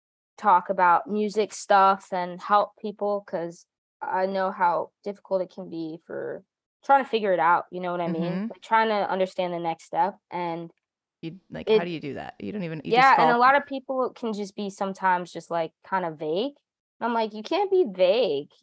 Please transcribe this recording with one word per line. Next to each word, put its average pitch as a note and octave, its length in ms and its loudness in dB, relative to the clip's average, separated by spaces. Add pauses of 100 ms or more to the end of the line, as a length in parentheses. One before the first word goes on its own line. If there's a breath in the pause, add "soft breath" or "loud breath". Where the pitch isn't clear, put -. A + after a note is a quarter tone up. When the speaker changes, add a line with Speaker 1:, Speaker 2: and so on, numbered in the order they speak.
(380)
Speaker 1:
talk F#3 320 4
about F3+ 360 4
music G#3 460 -2
stuff G3 600 4
and F3+ 280 -6
help G#3 300 2 (100)
people G#3 460 -4
'cause E3+ 400 -8 (340)
I - 240 -2
know F#3+ 260 -2
how F3 420 0 (120)
difficult G3 380 -4
it F3 120 -8
can F#3 140 -14
be E3 380 -10
for C#3 360 -10 (400)
trying C4+ 220 4
to - 60 -12
figure G#3 240 0
it E3+ 40 2
out, E3 320 4
you F3+ 100 -10
know F3+ 120 -4
what F3 80 -4
I E3+ 80 -2
mean? E3+ 140 -4 (100)
Speaker 2:
Mm-hmm. F#3+ 160 -4
Speaker 1:
Like, - 140 -16
trying A3 260 2
to G3+ 220 0
understand F#3 420 -2
the E3+ 60 -6
next E3 260 -6
step, F3+ 320 -2 (140)
and E3+ 400 -8 (500)
Speaker 2:
You, E3+ 180 -12 (120)
like, D#3+ 180 -8
Speaker 1:
it G#3+ 100 4
Speaker 2:
how F3 60 0
do F3 60 -6
you D#3 100 -8
do C#3 140 -10
that? D2 260 -12
You G3 120 -8
don't G3+ 100 -8
even, D#3+ 200 -8
you - 100 -6
Speaker 1:
Yeah, C4 200 6
Speaker 2:
just - 80 6
Speaker 1:
and - 80 6
a A#3+ 40 4
Speaker 2:
fall A#3+ 80 2
Speaker 1:
lot C4 160 6
of C#4 100 0
people C4 480 -6
can A3+ 180 -6
just G3+ 240 -8
be G3+ 140 -6
sometimes F#3+ 600 -2
just, - 200 -14
like, E3 220 -4 (140)
kinda F3+ 260 -2
vague. E3+ 420 -4 (440)
And A3+ 100 -6
I'm A#3+ 40 -2
like, A3 220 -2
"You G#3+ 80 -12
can't F#4+ 280 -2
be F#4 160 4
vague. F#3 640 0 (140)